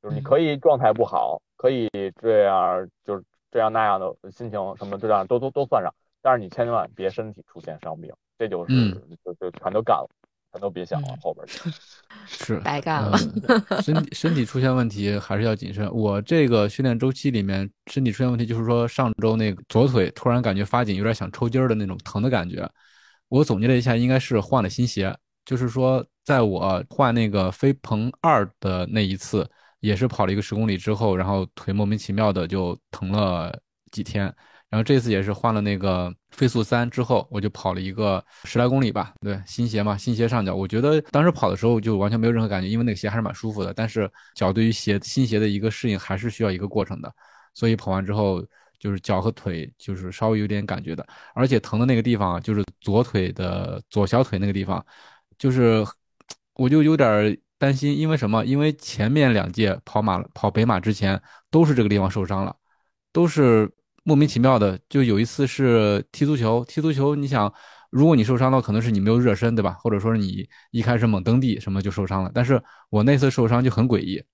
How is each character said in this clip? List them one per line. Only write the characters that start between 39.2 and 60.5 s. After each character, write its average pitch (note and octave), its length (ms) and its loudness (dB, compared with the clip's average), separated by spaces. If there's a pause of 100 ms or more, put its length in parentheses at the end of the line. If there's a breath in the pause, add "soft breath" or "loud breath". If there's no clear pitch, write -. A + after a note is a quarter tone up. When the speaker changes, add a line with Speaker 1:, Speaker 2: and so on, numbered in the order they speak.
Speaker 2:
对， G2+ 240 -6
新 A#2+ 220 -4
鞋 G#2 160 -2
嘛， G#2 120 0
新 A2+ 200 -4
鞋 A#2 120 0
上 A2+ 160 -2
脚， F#2+ 120 -2
我 F#2+ 120 -4
觉 A2+ 140 -2
得 D3+ 180 2 (120)
当 D3+ 120 2
时 F3 60 6
跑 C3+ 180 0
的 F#2 80 0
时 - 80 -6
候 A#2 160 4
就 G#2+ 180 -2
完 G2+ 120 0
全 A2+ 100 0
没 A2+ 60 0
有 A#2 80 2
任 A2+ 80 0
何 A2+ 60 0
感 G2 120 -2
觉， F#2 80 -4
因 A2 120 -2
为 A#2+ 40 0
那 A#2 80 0
个 G2 40 -2
鞋 G#2+ 120 -6
还 G2+ 80 -4
是 A#2 60 0
蛮 G#2 140 -4
舒 A2+ 160 -8
服 G#2 120 -6
的。 F#2 80 -6
但 A2 160 -4
是 G#2+ 220 -2 (240 soft breath)
脚 G2 180 0
对 A2+ 140 2
于 A2+ 60 2
鞋， G2+ 320 -2
新 C3 240 -2
鞋 G#2+ 100 -2
的 G#2+ 100 2
一 G2+ 120 -2
个 A2 100 -2
适 A2+ 200 -6
应 G2 100 -2
还 G2 180 -6
是 A2 100 -6
需 A2+ 160 -4
要 G2+ 60 0
一 F#2 80 -4
个 G2 100 -6
过 G2+ 160 -2
程 E2+ 180 -8
的， - 120 -16 (400 soft breath)
所 A#2 160 0
以 A2 60 4
跑 G2 160 -6
完 F#2+ 120 -2
之 G2+ 100 -4
后 G2 300 0 (360 soft breath)
就 G#2 120 -6
是 F#2+ 80 -6
脚 F#2 220 -2
和 G#2+ 100 0
腿 E2+ 460 -10
就 G2 180 -10
是 F2+ 160 -12
稍 A2 180 -2
微 A2 100 2
有 G#2 80 -2
点 G#2 180 -4
感 G2 180 -6
觉 D#2+ 120 -8
的， - 100 -12 (300 loud breath)
而 B2 100 2
且 B2 140 2
疼 - 200 -4
的 A#2+ 60 2
那 C3 100 4
个 A2+ 60 2
地 A#2 160 2
方 F#2 160 0
啊， E2+ 60 -4
就 G#2+ 160 -2
是 G2+ 100 0 (160)
左 G#2+ 220 2
腿 F#2 280 -2
的， F2+ 480 -6 (120)
左 G2+ 160 2
小 B2+ 160 2
腿 F#2+ 160 -2
那 G2+ 80 0
个 G2 60 -2
地 F#2+ 120 -4
方， F#2 180 -4 (540 soft breath)
就 C3 140 0
是 A#2 340 4 (720)
我 B2+ 120 0
就 D#3 140 6
有 D#3 160 4
点 C3+ 100 4
儿 G#2+ 300 4 (220)
担 C#3 120 2
心， C#3+ 240 0
因 D#3 140 0
为 D#3 80 2
什 A#2 100 -2
么？ G#2+ 160 2
因 C3 140 0
为 D3+ 160 2
前 - 380 -4
面 C#3 200 4
两 F2+ 200 0
届 G2 340 0
跑 G#2+ 160 -2
马、 F#2+ 180 0 (140)
跑 - 160 -2
北 A2 160 2